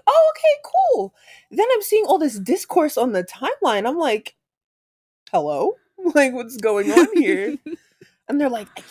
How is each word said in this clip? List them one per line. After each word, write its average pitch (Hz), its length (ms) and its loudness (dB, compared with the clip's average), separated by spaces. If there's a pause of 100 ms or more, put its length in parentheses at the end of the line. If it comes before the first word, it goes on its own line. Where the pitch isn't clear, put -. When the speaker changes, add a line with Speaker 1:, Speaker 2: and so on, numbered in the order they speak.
Speaker 1:
"Oh, 622 280 6
okay, 587 280 0
cool." 587 500 0 (380)
Then 415 220 0
I'm 427 80 0
seeing 415 240 0
all 381 120 2
this 254 220 -2
discourse 302 580 0
on 240 140 0
the 185 120 0
timeline. 254 640 -2
I'm 302 100 -2
like, 233 380 -2 (960)
"Hello? 151 440 -2 (220)
<laughs> 359 180 -2
Like, 269 180 4
what's 247 240 -10
going 208 340 0
on 339 240 6
here?" 214 500 0
Speaker 2:
<laughs> - 640 -20
Speaker 1:
And 285 100 -2
they're 285 100 0
like, 220 280 -8
"I - 140 -20